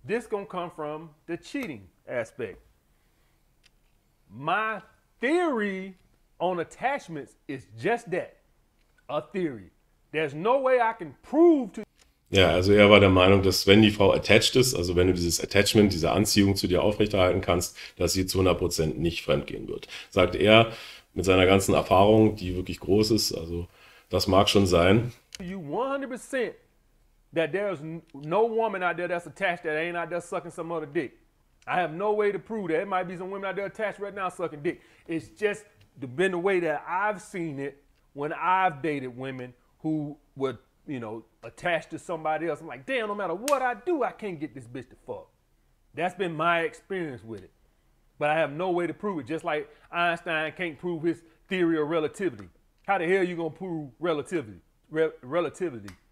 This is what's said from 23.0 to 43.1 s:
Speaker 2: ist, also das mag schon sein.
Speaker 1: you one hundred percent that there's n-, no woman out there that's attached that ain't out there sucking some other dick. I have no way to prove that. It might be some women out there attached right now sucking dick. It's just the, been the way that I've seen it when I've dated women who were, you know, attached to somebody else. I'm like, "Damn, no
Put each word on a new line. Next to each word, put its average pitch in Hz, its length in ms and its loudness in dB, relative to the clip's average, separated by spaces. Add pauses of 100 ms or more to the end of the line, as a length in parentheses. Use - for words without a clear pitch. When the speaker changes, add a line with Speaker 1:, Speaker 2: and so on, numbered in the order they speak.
Speaker 2:
ist, 107 220 0
also 85 340 -8 (420)
das 90 180 -2
mag 92 220 4
schon 98 180 4
sein. 92 460 4 (260)
Speaker 1:
you 190 180 -10
one 185 320 -6
hundred 277 200 -8
percent 247 440 -6 (800)
that 156 200 -2
there's 190 260 -4
n-, 160 220 -12 (120)
no 156 320 0
woman 220 380 -2
out 170 140 0
there 175 100 -4
that's 175 200 -4
attached 175 360 -4
that 151 140 -2
ain't 170 180 -4
out 165 140 -6
there 170 120 -6
sucking 170 300 -8
some 170 220 -10
other 160 120 -6
dick. 147 280 -6 (520)
I 151 140 -2
have 160 140 -4
no 202 200 -2
way 208 180 0
to 190 80 -6
prove 208 300 -8
that. 160 120 0
It 196 60 -6
might 185 200 -2
be 180 100 -12
some 185 140 -10
women 196 180 -8
out 180 60 -6
there 196 100 -6
attached 196 340 -8
right 202 160 -10
now 185 140 -6
sucking 156 340 -8
dick. 151 180 -4 (260)
It's 160 220 -6
just 208 360 -6 (340)
the, 131 80 -10
been 165 240 -2
the 175 60 -4
way 185 240 0
that 156 260 -2
I've 190 340 -2
seen 165 380 -8
it 139 220 -10 (320)
when 147 200 -6
I've 170 480 0
dated 131 360 -6
women 127 360 -10 (260)
who 151 380 -4 (180)
were, 131 220 -2 (300)
you 135 120 -6
know, 113 260 -10 (180)
attached 165 480 -4
to 160 80 -12
somebody 156 480 -4
else. 151 140 -6
I'm 165 60 -16
like, 131 180 -14
"Damn, 233 240 -4
no 202 60 -4